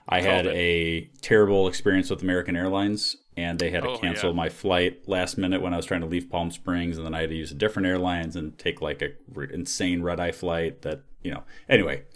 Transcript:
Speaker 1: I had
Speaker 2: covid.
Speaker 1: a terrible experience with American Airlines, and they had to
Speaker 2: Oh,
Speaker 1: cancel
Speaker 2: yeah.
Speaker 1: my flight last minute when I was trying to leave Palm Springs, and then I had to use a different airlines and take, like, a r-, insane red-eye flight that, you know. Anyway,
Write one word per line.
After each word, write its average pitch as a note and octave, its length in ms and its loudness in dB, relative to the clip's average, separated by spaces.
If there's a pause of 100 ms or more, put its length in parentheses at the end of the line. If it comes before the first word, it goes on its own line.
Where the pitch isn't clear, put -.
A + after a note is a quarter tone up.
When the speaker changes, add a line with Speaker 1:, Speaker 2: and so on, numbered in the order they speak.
Speaker 1:
I F2+ 120 4
had F#2 240 4
Speaker 2:
covid. D#2+ 100 0
Speaker 1:
a E2+ 540 2 (120)
terrible G2+ 480 6
experience F#2+ 400 2
with G2 120 -4
American F2+ 360 0
Airlines, G2 580 0 (220)
and E2+ 220 -4
they E2+ 120 0
had F2 120 -2
to - 80 -4
Speaker 2:
Oh, A#2+ 60 -6
Speaker 1:
cancel F2+ 340 -2
Speaker 2:
yeah. E2+ 40 0
Speaker 1:
my E2 140 0
flight F2+ 580 0
last F#2 300 0
minute F#2 240 0
when F2+ 120 -2
I E2+ 40 -2
was E2 80 -4
trying F2+ 160 -2
to E2 60 -4
leave E2+ 220 -4
Palm E2+ 220 -2
Springs, E2+ 460 -4
and D#2+ 80 -8
then D#2+ 100 -6
I D#2+ 60 -2
had D#2+ 80 0
to D#2+ 60 -4
use D#2 160 -6
a C#2 40 -10
different F#2+ 320 0
airlines F2 480 0
and D#2 240 -8
take, - 220 -4
like, D2 200 -4
a C#2+ 100 -4 (240)
r-, D2 100 -8
insane F2 580 -2
red-eye F2 300 -2
flight E2 480 -2
that, - 200 -6 (220)
you - 80 -6
know. - 120 -10 (260)
Anyway, E2+ 340 4 (120)